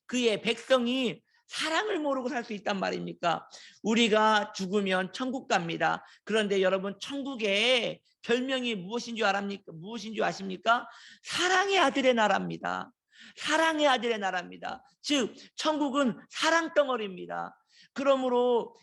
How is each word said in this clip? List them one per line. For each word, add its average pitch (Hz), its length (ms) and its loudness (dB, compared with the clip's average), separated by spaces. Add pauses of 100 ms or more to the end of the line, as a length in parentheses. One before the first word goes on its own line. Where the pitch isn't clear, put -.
그의 233 340 0
백성이 240 800 0 (280)
사랑을 339 500 -2
모르고 269 300 -2
살 247 140 -4
수 226 100 -10
있단 202 260 -4
말입니까? 175 680 -4 (360)
우리가 214 720 4
죽으면 185 600 -2
천국 254 340 -6
갑니다. 165 580 0 (180)
그런데 202 380 0
여러분, 190 400 0
천국의 233 1000 -2 (220)
별명이 254 540 -2
무엇인 233 400 -8
줄 220 100 0
알합니까? 196 480 -2
무엇인 208 400 -12
줄 208 100 -2
아십니까? 190 640 -2 (360)
사랑의 381 560 2
아들의 269 340 4
나라입니다. 185 800 0 (440)
사랑의 311 520 2
아들의 233 320 2
나라입니다. 180 640 -6 (180)
즉, 269 320 0 (220)
천국은 285 640 0 (100)
사랑 320 440 0
덩어리입니다. 185 840 -4 (360)
그러므로 247 880 2